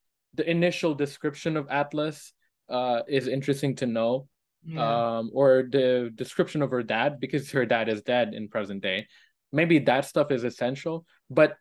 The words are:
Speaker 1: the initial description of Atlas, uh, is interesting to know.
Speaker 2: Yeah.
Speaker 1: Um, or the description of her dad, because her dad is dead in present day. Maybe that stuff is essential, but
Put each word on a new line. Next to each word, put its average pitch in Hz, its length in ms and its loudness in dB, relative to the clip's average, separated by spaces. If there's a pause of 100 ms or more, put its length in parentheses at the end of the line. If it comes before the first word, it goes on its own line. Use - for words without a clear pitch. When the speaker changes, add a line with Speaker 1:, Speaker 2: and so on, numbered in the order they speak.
(360)
Speaker 1:
the 156 140 -2
initial 170 460 2
description 147 640 -4
of 139 120 -6
Atlas, 147 640 -4 (360)
uh, 123 380 0
is 131 200 0
interesting 139 500 -2
to 135 80 -4
know. 117 420 0 (380)
Speaker 2:
Yeah. 117 520 -2
Speaker 1:
Um, 113 160 -4
or 131 360 6
the 127 460 2
description 147 460 -2
of 139 100 0
her 123 120 -2
dad, 123 360 -2
because 139 320 -4
her 127 140 2
dad 113 240 2
is 104 120 -2
dead 120 320 0
in 107 140 -10
present 101 340 -6
day. 98 260 -4 (440)
Maybe 165 280 4
that 131 260 2
stuff 139 260 0
is 123 140 0
essential, 139 600 -4 (240)
but 151 320 4